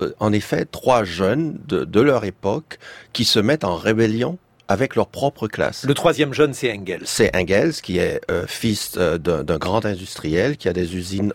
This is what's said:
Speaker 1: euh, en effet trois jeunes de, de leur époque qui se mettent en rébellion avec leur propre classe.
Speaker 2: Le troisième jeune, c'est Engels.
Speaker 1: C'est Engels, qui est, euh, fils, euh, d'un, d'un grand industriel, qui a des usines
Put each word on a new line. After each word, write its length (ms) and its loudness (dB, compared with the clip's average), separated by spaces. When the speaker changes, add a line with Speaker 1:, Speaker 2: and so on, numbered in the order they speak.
Speaker 1:
euh, 180 -4
en 120 2
effet 320 0
trois 400 2
jeunes 640 0
de, 180 0
de 160 2
leur 240 4
époque 540 -6
qui 120 -2
se 160 2
mettent 240 2
en 120 0
rébellion 640 0
avec 260 0
leur 140 2
propre 400 -4
classe. 360 -2
Speaker 2:
Le 100 2
troisième 380 2
jeune, 200 4
c'est 200 -2
Engels. 320 -6
Speaker 1:
C'est 300 2
Engels, 400 2
qui 240 -4
est, 220 0
euh, 160 0
fils, 520 -4
euh, 200 2
d'un, 240 0
d'un 160 0
grand 280 0
industriel, 720 -2
qui 120 -4
a 40 2
des 220 -2
usines 400 -4